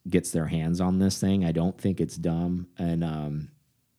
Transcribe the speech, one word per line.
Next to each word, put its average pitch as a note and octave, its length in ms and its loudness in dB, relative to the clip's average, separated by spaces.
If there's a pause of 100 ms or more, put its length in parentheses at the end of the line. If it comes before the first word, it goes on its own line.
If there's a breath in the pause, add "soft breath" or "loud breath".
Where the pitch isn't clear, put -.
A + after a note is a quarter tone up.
gets F2+ 220 2
their D#2+ 160 0
hands D#2+ 340 0
on F#2 200 2
this F#2+ 180 2
thing. F#2+ 260 2
I E2 60 2
don't E2+ 260 0
think F#2+ 240 -2
it's D#2+ 160 -4
dumb. F2 520 -2 (100)
And, E2+ 240 0
um, D2+ 460 -6 (500)